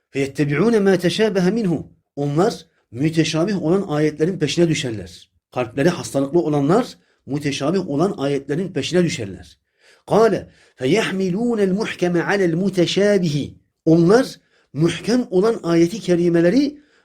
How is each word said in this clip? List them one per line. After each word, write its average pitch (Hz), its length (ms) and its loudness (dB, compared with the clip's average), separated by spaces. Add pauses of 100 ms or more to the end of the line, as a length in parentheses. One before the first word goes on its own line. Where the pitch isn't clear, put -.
(120)
"فَيَتَّبِعُونَ 143 640 0
مَا 196 200 2
تَشَابَهَ 185 580 0
مِنْهُ." 190 280 -2 (340)
Onlar 143 500 -2 (240)
müteşabih 160 720 -2
olan 175 260 0
ayetlerin 156 500 -2
peşine 165 300 0
düşerler. 113 640 -6 (220)
Kalpleri 127 340 -2
hastalıklı 139 520 -2
olanlar 151 560 0 (300)
müteşabih 147 600 -4
olan 165 280 0
ayetlerin 143 560 -4
peşine 151 320 0
düşerler. 98 540 -8 (480)
قَالَ 185 400 2 (320)
فَيَحْمِلُونَ 190 880 -2
الْمُحْكَمَ 180 540 -2
عَلَى 175 300 0
الْمُتَشَابِهِ. 180 1040 0 (300)
Onlar 170 560 4 (320)
muhkem 170 580 0
olan 196 320 2
ayeti 170 380 2
kerimeleri 175 800 2 (260)